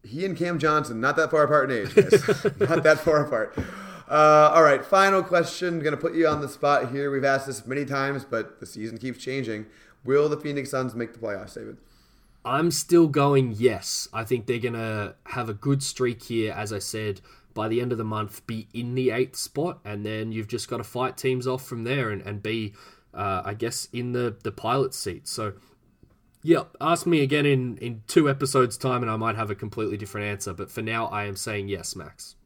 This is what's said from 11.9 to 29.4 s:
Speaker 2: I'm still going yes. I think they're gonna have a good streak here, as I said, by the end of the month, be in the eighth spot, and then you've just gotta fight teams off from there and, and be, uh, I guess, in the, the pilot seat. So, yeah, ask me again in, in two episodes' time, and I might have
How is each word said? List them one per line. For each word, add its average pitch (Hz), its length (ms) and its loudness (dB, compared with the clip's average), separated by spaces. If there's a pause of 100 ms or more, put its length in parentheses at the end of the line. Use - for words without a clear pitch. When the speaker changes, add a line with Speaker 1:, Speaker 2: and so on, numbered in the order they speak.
Speaker 2:
I'm 151 260 0
still 170 360 4
going 139 500 2
yes. 107 560 0
I 113 100 -6
think 113 240 -4
they're 120 120 0
gonna 113 560 -4 (100)
have 117 240 -8
a 107 40 -6
good 139 300 0
streak 120 400 -4
here, 110 300 -2
as 104 180 -6
I 101 80 -4
said, 107 400 -6 (340)
by 107 140 -4
the 117 140 0
end 123 100 -2
of 113 60 -2
the 110 80 -4
month, 107 420 -6
be 110 260 -8
in 120 220 -6
the 127 160 2
eighth 127 240 -2
spot, - 480 -6
and 104 220 -8
then 110 260 -4
you've 110 160 -6
just 110 220 -8
gotta 113 160 -6
fight 127 320 -6
teams 127 280 -2
off 131 220 -4
from 117 160 -8
there 127 260 -2
and, 98 120 -6
and 101 200 -8
be, 110 320 -4 (400)
uh, 95 300 -4
I 101 100 -6
guess, 113 380 -6
in 123 220 -6
the, 120 280 -2
the 107 120 -8
pilot 123 400 -2
seat. - 340 -8
So, 107 260 -6 (880)
yeah, 156 220 4 (160)
ask 165 260 0
me 165 160 4
again 143 240 2
in, 127 340 2
in 117 280 -10
two 151 220 4
episodes' 135 480 2
time, 127 240 -2
and 113 100 -2
I 110 60 -2
might 110 180 -2
have 107 160 -4